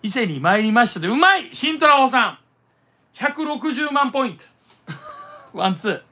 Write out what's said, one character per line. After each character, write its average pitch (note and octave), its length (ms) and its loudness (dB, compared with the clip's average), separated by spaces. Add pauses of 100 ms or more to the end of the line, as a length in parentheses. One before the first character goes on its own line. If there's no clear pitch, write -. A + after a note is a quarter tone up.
伊 G#3+ 80 -6
勢 F#3 180 -2
に D3 120 -6
参 G3 240 2
り A3 80 2
ま A#3 140 6
し - 80 -2
た E3+ 80 -6
で、 F3 80 -2
う A#3 60 0
ま F#4 200 4
い！ - 180 -8
シ D#4 200 -4
ン D4+ 40 -6
ト D4+ 100 4
ラ C#4+ 140 6
オ C4 60 4
さ B3 180 2
ん。 - 140 -10 (760)
百 D4 280 -4
六 D4+ 300 -4
十 D4 160 -4
万 C#4 220 0
ポ C4+ 140 -2
イ A3+ 40 -6
ン D3+ 80 -14
ト。 - 80 -20 (1040)
<laughs> - 0 -
ワ F#3+ 200 -2
ン F3 40 -2
ツ G#3 140 -4
ー。 D#3+ 220 -6